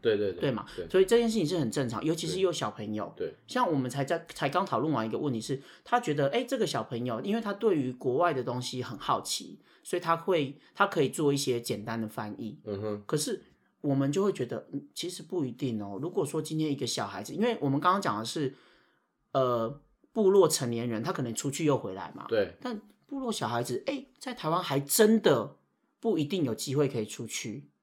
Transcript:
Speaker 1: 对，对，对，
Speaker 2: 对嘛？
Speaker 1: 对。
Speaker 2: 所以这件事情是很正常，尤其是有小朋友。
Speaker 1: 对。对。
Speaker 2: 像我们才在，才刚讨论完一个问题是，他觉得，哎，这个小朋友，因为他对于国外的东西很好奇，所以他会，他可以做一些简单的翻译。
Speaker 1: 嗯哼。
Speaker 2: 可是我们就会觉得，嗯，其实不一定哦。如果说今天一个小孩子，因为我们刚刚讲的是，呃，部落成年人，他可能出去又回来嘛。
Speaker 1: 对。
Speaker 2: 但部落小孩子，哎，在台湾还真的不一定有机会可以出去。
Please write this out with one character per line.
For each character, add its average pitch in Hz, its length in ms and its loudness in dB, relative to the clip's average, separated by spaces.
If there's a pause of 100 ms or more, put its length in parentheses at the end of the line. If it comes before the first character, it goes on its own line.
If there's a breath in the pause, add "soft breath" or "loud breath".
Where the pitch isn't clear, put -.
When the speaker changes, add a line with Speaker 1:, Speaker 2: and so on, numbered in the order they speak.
Speaker 1:
对， 110 160 4
对， 101 160 0
对， - 100 -8
Speaker 2:
对 147 80 2
嘛？ 104 160 -4 (100)
Speaker 1:
对。 87 120 -6
Speaker 2:
所 185 120 4
以 190 60 8
这 233 120 6
件 233 120 4
事 220 60 0
情 175 100 4
是 175 120 0
很 123 120 0
正 131 180 0
常， 110 160 -4
尤 156 100 2
其 165 120 -4
是 185 140 -2
有 185 120 4
小 110 180 -2
朋 107 240 -8
友。 104 220 -4
Speaker 1:
对。 85 120 -4
对。 - 60 -10 (120)
Speaker 2:
像 247 240 0
我 151 60 2
们 127 140 0
才 139 140 -2
在， 165 300 -2
才 156 140 -2
刚 180 160 0
讨 123 160 0
论 156 120 0
完 113 140 0
一 110 40 -4
个 110 80 -4
问 143 140 -2
题 113 80 -2
是， 131 220 -6 (200 loud breath)
他 - 160 0
觉 240 140 0
得， 139 160 2
哎， 247 160 0
这 262 140 -2
个 208 80 2
小 135 160 -2
朋 120 220 -4
友， 123 180 -2
因 202 120 0
为 233 60 0
他 208 120 -4
对 202 240 2
于 127 160 0
国 127 240 0
外 170 160 4
的 131 100 -2
东 123 180 -4
西 123 220 -6
很 110 160 -8
好 117 240 0
奇， - 360 -8 (240 soft breath)
所 - 140 -4
以 170 40 0
他 165 160 2
会， 165 420 0 (160 loud breath)
他 202 120 2
可 185 160 0
以 131 60 4
做 143 240 2
一 143 40 2
些 127 240 0
简 107 240 -6
单 117 160 -4
的 110 60 -2
翻 107 320 -8
译。 113 260 -8
Speaker 1:
嗯 101 160 -6
哼。 104 260 -6
Speaker 2:
可 156 100 -2
是 - 260 -2 (380 soft breath)
我 143 140 0
们 139 180 2
就 190 100 2
会 208 80 4
觉 131 140 -2
得， 117 280 -6
嗯， 143 200 -6
其 - 160 -6
实 - 140 -10
不 175 240 -2
一 - 40 -4
定 113 320 -4
哦。 101 180 -8
如 165 100 -4
果 180 140 0
说 156 160 -2
今 156 180 -4
天 156 120 0
一 139 60 0
个 143 100 -4
小 110 200 -4
孩 98 160 -8
子， 117 120 -10
因 180 80 0
为 233 180 2
我 139 100 0
们 139 100 2
刚 180 120 4
刚 196 80 2
讲 117 180 0
的 110 60 -4
是， 135 300 -4 (760 loud breath)
呃， 123 480 2 (320)
部 202 180 4
落 196 160 10
成 131 240 0
年 117 160 -2
人， 113 160 -2
他 180 100 -2
可 160 100 -2
能 117 120 -4
出 143 160 -2
去 156 140 -4
又 143 140 4
回 95 160 -6
来 92 200 -8
嘛。 - 140 -12
Speaker 1:
对。 98 320 2
Speaker 2:
但 240 180 -6 (280)
部 277 140 -8
落 254 100 -2
小 127 180 -2
孩 120 140 0
子， 123 240 -4
哎， 269 180 -4 (140)
在 254 160 -10
台 - 160 -6
湾 175 120 2
还 147 180 0
真 214 420 6
的 127 340 4 (440)
不 208 180 0
一 151 60 2
定 170 200 0
有 113 100 0
机 131 200 -6
会 143 140 2
可 123 120 -2
以 107 60 -4
出 117 200 -10
去。 - 440 -8 (120)